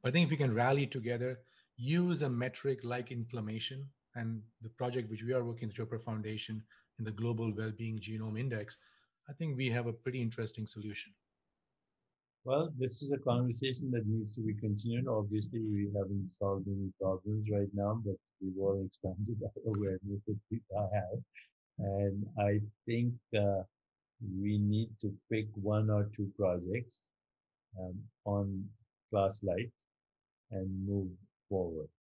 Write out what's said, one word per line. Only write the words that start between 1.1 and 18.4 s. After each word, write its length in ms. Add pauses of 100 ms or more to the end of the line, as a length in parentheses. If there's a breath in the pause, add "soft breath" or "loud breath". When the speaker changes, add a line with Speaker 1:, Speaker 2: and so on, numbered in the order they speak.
Speaker 1:
use 460
a 60
metric 540
like 280
inflammation 800 (260)
and 280 (200)
the 80
project 400
which 120
we 100
are 120
working 240
with 80
Chopra 260
Foundation 600 (360 soft breath)
in 60
the 60
Global 420
Wellbeing 480
Genome 380
Index, 380 (520 soft breath)
I 40
think 240
we 140
have 160
a 60
pretty 280
interesting 460
solution. 460 (1300)
Speaker 2:
Well, 340
this 240
is 100
a 60
conversation 720
that 160
needs 300
to 40
be 140
continued. 520
Obviously, 540
we 340
haven't 340
solved 380
any 240 (100)
problems 520
right 220
now, 300
but 100 (260)